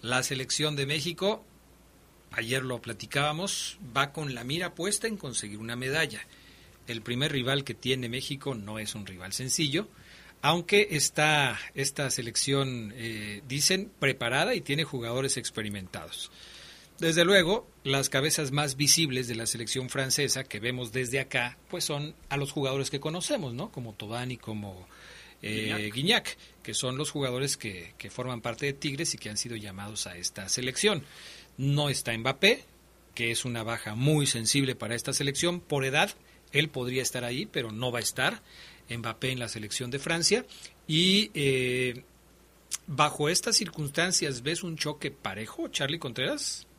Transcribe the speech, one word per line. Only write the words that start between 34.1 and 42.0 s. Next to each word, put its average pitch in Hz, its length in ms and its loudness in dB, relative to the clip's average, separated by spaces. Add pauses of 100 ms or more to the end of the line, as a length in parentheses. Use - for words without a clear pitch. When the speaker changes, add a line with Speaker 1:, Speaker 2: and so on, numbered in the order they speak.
Speaker 1:
sensible 127 500 2
para 110 200 -2
esta 120 160 -2
selección. 147 480 2
Por 147 240 0
edad, 151 280 2 (420)
él 151 160 4
podría 127 320 -2
estar 123 240 -2
ahí, 127 200 -4
pero 117 280 -4
no 120 180 -2
va 120 80 0
a 113 40 -4
estar 170 380 0 (480)
Mbappé 117 420 -4
en 127 80 -4
la 117 100 -4
selección 113 420 -6
de 131 80 -2
Francia. 170 460 2 (420)
Y, 190 460 6
eh, 127 720 2 (840)